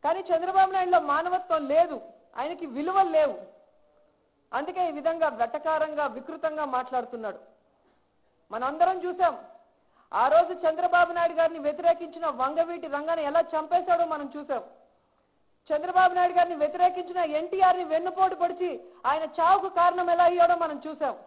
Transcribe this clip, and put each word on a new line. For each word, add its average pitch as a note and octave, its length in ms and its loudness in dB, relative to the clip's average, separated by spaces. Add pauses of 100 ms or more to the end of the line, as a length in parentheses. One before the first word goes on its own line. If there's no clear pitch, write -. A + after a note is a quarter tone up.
కానీ E4+ 240 0
చంద్రబాబు F#4+ 460 2
నాయుడులో F4+ 260 4 (120)
మానవత్వం F4 500 -2 (100)
లేదు, D#4+ 240 2 (440)
ఆయనకి E4 360 -8
విలువలు F4+ 400 0
లేవు. D4+ 200 2 (1160)
అందుకే D#4 380 -4
ఈ D4 80 -10
విధంగా D#4+ 300 0 (120)
వెటకారంగా, D4+ 680 -2 (100)
వికృతంగా D4+ 500 -6 (100)
మాట్లాడుతున్నాడు. B3 640 -6 (1080)
మనందరం D#4 540 0
చూసాం, F4+ 320 0 (760)
ఆ G#3+ 120 2 (100)
రోజు F4 180 4 (120)
చంద్రబాబు F4 540 2
నాయుడు E4+ 220 0
గారిని E4 260 0
వ్యతిరేకించిన E4+ 600 -2 (140)
వంగవీటి E4 560 -2
రంగని D#4+ 340 -4
ఎలా D#4+ 140 2 (100)
చంపేశాడో E4+ 600 0
మనం D4 220 -8
చూసాం. D4 280 -6 (1040)
చంద్రబాబు F4+ 460 2
నాయుడు F4+ 200 2
గారిని F4 260 2
వ్యతిరేకించిన F4+ 580 0 (180)
ఎన్టీఆర్ F4+ 420 2
ని F4 120 -2
వెన్నుపోటు F4+ 480 0
పొడిచి F4 280 -2 (420)
ఆయన D#4 140 0 (120)
చావుకు F#4+ 320 4 (100)
కారణం F4 360 2
ఎలా F4 160 4
అయ్యాడో F4 320 4
మనం D#4 140 -4 (100)
చూసాం. D4+ 280 -6 (120)